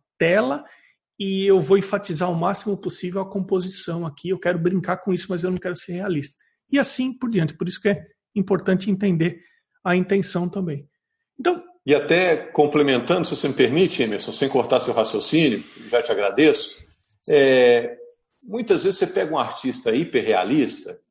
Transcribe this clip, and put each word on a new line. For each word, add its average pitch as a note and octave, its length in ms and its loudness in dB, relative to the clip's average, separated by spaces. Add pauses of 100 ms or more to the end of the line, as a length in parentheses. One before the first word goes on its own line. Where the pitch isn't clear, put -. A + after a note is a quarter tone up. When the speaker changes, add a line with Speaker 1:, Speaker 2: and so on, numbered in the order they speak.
(180)
Speaker 1:
tela A#3 460 2 (540)
e F#3+ 280 -2
eu F#3+ 140 6
vou E3+ 180 4
enfatizar F#3 520 -2
o E3+ 60 -2
máximo F#3+ 420 -2
possível F#3 440 -6
a F#3+ 80 -8
composição F#3 760 -4
aqui, D#3 240 -10
eu F3+ 100 -2
quero F3 200 -2
brincar F3 380 -2
com F#3+ 160 -2
isso, - 160 -4
mas F3 140 -4
eu F#3 80 -2
não F3+ 60 -4
quero F3+ 180 -6
ser - 180 -12
realista." F3 440 -6 (320)
E C#4+ 100 2
assim C4 380 -2
por B3 120 -6
diante. E3+ 260 -2
Por F3 120 -6
isso - 140 -10
que G#3 80 2
é - 160 -2 (300)
importante F#3+ 540 0
entender F3+ 500 0 (440)
a F3+ 120 2
intenção F#3 540 0
também. E3 380 -8 (520)
Então E4 240 -2 (220)
Speaker 2:
E C#3+ 100 6
até E3 420 2
complementando, D3 880 2
se D3 100 -4
você D3+ 120 -4
me C3+ 80 -4
permite, C#3 480 2
Emerson, G#2 280 -4
sem C3+ 160 -2
cortar B2+ 320 2
seu A#2 140 -4
raciocínio, A2+ 680 0 (240)
já A#2 140 2
te A#2 100 -4
agradeço, G#2 680 2 (500)
é, B2+ 680 4 (440)
muitas A3 420 -2
vezes F#3 160 0
você F3+ 80 0
pega E3 260 -2
um D3 40 -2
artista A#2+ 580 -4
hiperrealista, A2 1040 0 (120)